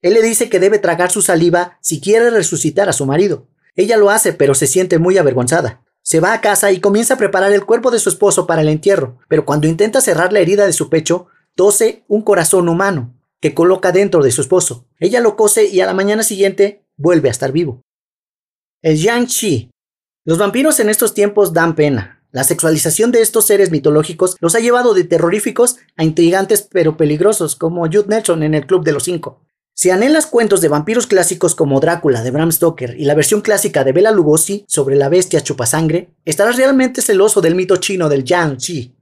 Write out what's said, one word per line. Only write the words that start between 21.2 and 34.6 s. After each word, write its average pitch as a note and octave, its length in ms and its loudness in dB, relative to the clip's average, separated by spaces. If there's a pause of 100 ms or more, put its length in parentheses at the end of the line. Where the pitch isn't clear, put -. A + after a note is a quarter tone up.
dan E3 200 0
pena. C#3+ 560 -2
La C3 140 -6
sexualización E3 680 0
de A#3 100 2
estos A3 260 0
seres G3 240 2
mitológicos D#3 680 0
los E3 140 -2
ha A#3 60 0
llevado A#3+ 340 2
de F3+ 100 2
terroríficos F#3+ 760 0 (200)
a D#3+ 60 -2
intrigantes F3+ 680 0
pero D#3+ 240 0
peligrosos, D#3+ 600 0
como E3+ 320 -4
Judd G3+ 180 0
Nelson G3 380 -2
en D3+ 100 0
El D3 140 -2
Club F3+ 180 0
de D#3+ 60 0
los C#3+ 140 -4
Cinco. E3+ 360 -10 (320)
Si - 160 0
anhelas C#4 380 2
cuentos G3+ 340 2
de E3 60 0
vampiros F3 400 -2
clásicos F3 480 0
como C#3 240 0
Drácula D#3 420 0
de B2+ 80 -4
Bram D#3 220 -2
Stoker D#3+ 440 -4
y D3+ 100 -8
la D3 100 2
versión G#3 260 0
clásica G3 420 -2
de C3+ 80 2
Bela G3 200 4
Lugosi F3 560 0